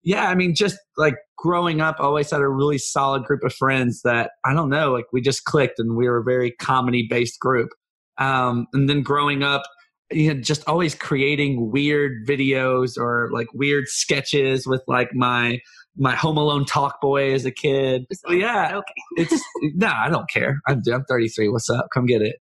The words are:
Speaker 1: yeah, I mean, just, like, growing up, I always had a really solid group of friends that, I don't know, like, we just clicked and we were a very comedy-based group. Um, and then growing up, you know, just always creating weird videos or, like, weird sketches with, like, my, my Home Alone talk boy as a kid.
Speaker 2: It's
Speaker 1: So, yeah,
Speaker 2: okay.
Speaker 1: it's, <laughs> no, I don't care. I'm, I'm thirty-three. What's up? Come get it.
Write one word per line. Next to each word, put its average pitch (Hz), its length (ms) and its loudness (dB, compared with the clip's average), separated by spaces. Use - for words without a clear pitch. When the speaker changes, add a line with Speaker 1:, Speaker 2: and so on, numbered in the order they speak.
Speaker 1:
yeah, 202 260 0
I 180 60 0
mean, 180 200 2
just, 202 220 0
like, 151 180 2
growing 170 440 0
up, 156 180 0
I 143 40 0
always 147 280 0
had 151 100 0
a 139 60 2
really 139 300 0
solid 135 460 -2
group 139 200 -2
of - 100 -2
friends 131 500 0
that, 120 280 0
I 131 80 2
don't 151 160 0
know, 143 240 2
like, 120 180 -2
we 127 100 0
just 127 240 0
clicked 139 340 2
and 113 180 -2
we 123 100 2
were 120 120 2
a 113 40 -4
very 123 280 0
comedy-based 123 880 0
group. 127 300 0
Um, 127 560 0
and 139 160 4
then 147 120 2
growing 143 420 0
up, 143 200 0
you 156 240 2
know, 139 60 -4
just 147 260 -4
always 160 300 0
creating 139 760 0
weird 143 560 0
videos 131 720 0
or, 120 360 0
like, 117 200 -2
weird 139 360 0
sketches 135 760 0
with, 131 220 0
like, 123 260 0
my, 123 460 0
my 127 180 2
Home 156 220 0
Alone 147 260 2
talk 139 380 -2
boy 139 320 2
as 135 100 0
a 131 80 -2
kid. 135 580 0
Speaker 2:
It's 196 160 -10
Speaker 1:
So, 160 60 -2
yeah, 190 460 0
Speaker 2:
okay. - 160 -10
Speaker 1:
it's, 269 260 2
<laughs> - 0 -
no, 202 180 2
I 113 140 0
don't 139 220 -2
care. 135 400 -2
I'm, 135 120 0
I'm 127 100 -2
thirty-three. 113 460 0
What's 117 200 -2
up? 120 240 -2
Come 123 120 0
get 123 160 4
it. 107 160 -2